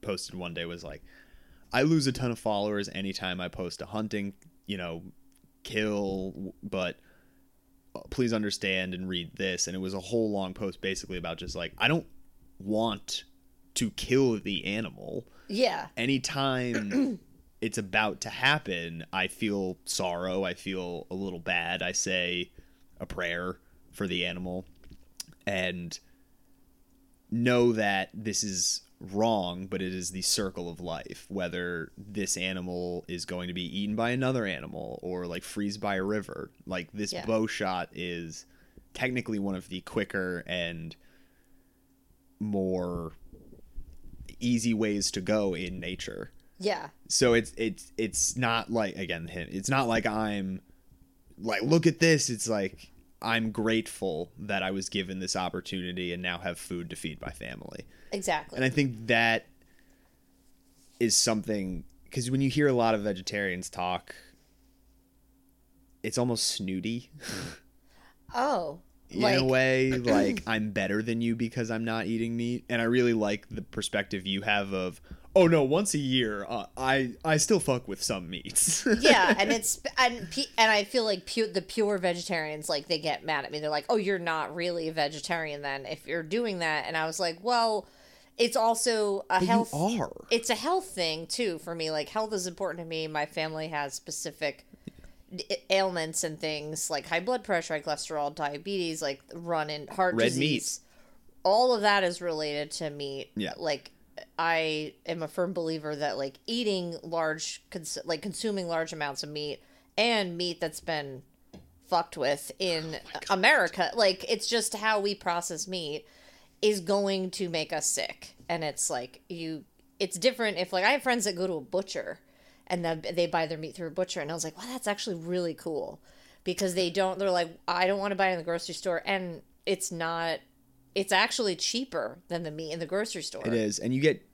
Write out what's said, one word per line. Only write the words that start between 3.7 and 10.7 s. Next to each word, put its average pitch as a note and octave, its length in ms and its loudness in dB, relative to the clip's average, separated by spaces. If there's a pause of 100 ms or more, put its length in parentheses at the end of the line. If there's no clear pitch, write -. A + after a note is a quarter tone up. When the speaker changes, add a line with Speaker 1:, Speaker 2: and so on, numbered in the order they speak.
Speaker 1:
a - 60 -8
hunting, G2+ 480 -4 (320)
you G2+ 100 -4
know, E2+ 260 -6 (600)
kill, G2+ 720 0
w-, F#2+ 200 -8 (100)
but, F#2+ 340 -2 (960)
uh, - 60 -10 (100)
please A#2+ 240 2
understand F#2+ 580 0
and F#2 160 -6
read F2 280 -4
this." F#2+ 320 -2
And F2 60 -6
it F#2 60 -4
was F#2 140 -4
a F#2+ 60 -4
whole A2 300 0
long F#2+ 220 -2
post G2 300 -6